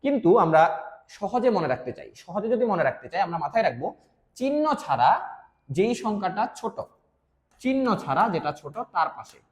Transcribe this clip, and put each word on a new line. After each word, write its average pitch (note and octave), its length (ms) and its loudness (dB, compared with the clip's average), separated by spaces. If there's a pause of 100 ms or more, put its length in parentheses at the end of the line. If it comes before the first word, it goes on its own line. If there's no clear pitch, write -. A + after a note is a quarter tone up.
কিন্তু C4+ 260 2 (160)
আমরা D#3+ 160 6 (560)
সহজে A#3 400 0
মনে D#3+ 160 -2
রাখতে - 240 -8
চাই, B1 120 -18 (140)
সহজে G3+ 300 -8
যদি A#3+ 180 0
মনে E3+ 160 0
রাখতে B2 240 -6
চাই F3+ 160 -2
আমরা E3+ 180 -6
মাথায় A3+ 220 0
রাখবো B2+ 200 -4 (520)
চিহ্ন C#4+ 260 0 (180)
ছাড়া B2+ 260 2 (680)
যেই A3 160 2 (100)
সংখ্যাটা G3+ 400 -4 (160)
ছোট, A3 180 -8 (840)
চিহ্ন C4+ 240 0 (180)
ছাড়া C#3 200 0 (120)
যেটা D3 160 -2 (100)
ছোট C#3+ 140 -14 (200)
তার D#3+ 220 2
পাশে - 220 -20 (120)